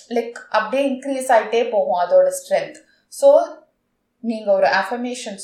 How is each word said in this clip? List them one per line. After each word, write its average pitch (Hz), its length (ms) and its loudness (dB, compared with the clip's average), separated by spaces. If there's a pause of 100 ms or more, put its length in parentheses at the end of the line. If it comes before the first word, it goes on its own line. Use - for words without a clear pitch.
Like 233 260 -6 (160)
அப்படியே 262 380 -2
இன்க்ரீஸ் 254 400 -6
ஆயிட்டே 226 420 2
போகும் 185 300 0
அதோட 185 300 4
ஸ்ட்ரென்த். - 440 -4 (340)
So 277 320 6 (800)
நீங்க 220 340 -4
ஒரு 190 140 4
அஃபர்மேஷன் 240 760 -4